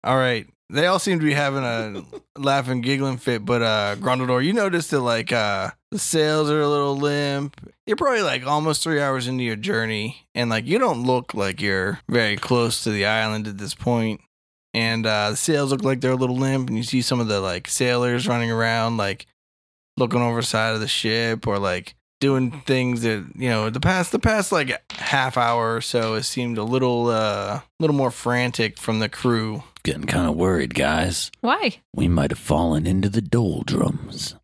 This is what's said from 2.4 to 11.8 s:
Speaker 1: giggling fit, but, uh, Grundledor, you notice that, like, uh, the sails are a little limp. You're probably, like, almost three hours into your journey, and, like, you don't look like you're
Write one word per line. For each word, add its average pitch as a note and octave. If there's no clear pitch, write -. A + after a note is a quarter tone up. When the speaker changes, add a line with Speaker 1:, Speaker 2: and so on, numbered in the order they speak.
Speaker 1:
giggling C3+
fit, A#2
but, A#2
uh, G#2
Grundledor, B2+
you F#3
notice F#3+
that, D3
like, A#2
uh, G2+
the G#3
sails D3+
are D3+
a D3
little C#3+
limp. C#3+
You're G#3+
probably, B3+
like, C3
almost D3+
three D#3
hours C3
into B2+
your A2+
journey, A2
and, A#2+
like, A2+
you F3
don't D3
look B2+
like G2
you're F#2+